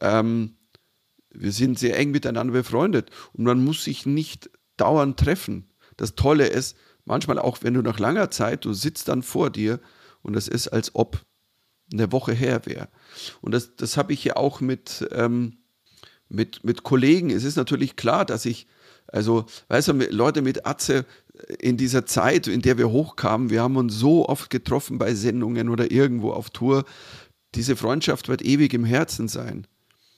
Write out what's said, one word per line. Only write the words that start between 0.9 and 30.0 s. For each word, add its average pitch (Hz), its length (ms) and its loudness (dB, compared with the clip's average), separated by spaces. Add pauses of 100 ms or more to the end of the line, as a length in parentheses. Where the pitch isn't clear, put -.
wir 98 140 -2
sind 123 260 0
sehr 120 200 0
eng 143 140 0
miteinander 123 420 -2
befreundet 123 560 0 (240)
und 113 100 -2
man 123 180 4
muss 156 220 0
sich - 220 -6
nicht 151 420 -4 (300)
dauernd 139 420 2
treffen. 120 480 0 (300)
Das - 160 -6
Tolle 143 320 6
ist, - 320 -2 (260)
manchmal 123 340 -2
auch, - 220 -2
wenn 120 140 0
du 127 80 2
nach 110 160 -2
langer 160 320 0
Zeit, - 340 -4
du 110 80 -4
sitzt 113 360 -6
dann 131 140 0
vor - 280 -2
dir 107 300 -2 (420)
und 104 120 -6
es 107 140 -2
ist, - 200 -4
als - 260 -2
ob - 320 -2 (680)
eine 107 180 0
Woche 127 220 0
her 123 320 0
wäre. - 240 -10 (540)
Und - 100 -4
das, 120 240 -4
das - 220 -4
habe 147 160 -2
ich - 100 -8
ja 139 120 0
auch - 260 0
mit, - 500 -6
ähm, 117 460 -2 (720)
mit, - 340 -4
mit 120 200 -2
Kollegen. 147 440 4
Es 104 160 0
ist 147 120 -4
natürlich 139 400 -2
klar, 156 280 0
dass 113 220 -4
ich, 117 200 -6 (400)
also, 110 380 0 (240)
weißt 135 200 2
du, 147 60 2
mit, 131 180 0
Leute 143 280 2
mit 131 260 -4
Atze 135 380 0 (540)
in 123 180 0
dieser 123 300 0
Zeit, 131 400 2
in 110 160 0
der 123 160 4
wir 117 120 4
hochkamen, 120 600 0
wir 113 120 2
haben 131 140 2
uns 120 180 0
so 143 320 4
oft - 220 -4
getroffen 123 480 -4
bei 117 160 0
Sendungen 117 560 0
oder 117 220 0
irgendwo 120 400 2
auf - 180 -6
Tour. 135 380 0 (680)
Diese 120 220 0
Freundschaft 139 520 -2
wird 131 140 -2
ewig 143 300 4
im 120 140 0
Herzen 120 420 0
sein. - 380 -10 (520)